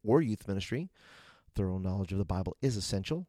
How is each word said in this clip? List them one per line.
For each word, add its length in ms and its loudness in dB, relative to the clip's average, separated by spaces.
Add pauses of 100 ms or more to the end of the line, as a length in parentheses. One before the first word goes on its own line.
or 200 6
youth 240 -4
ministry. 420 -4 (640)
Thorough 220 0
knowledge 340 -2
of 60 0
the 80 2
Bible 380 -2
is 140 2
essential. 520 -2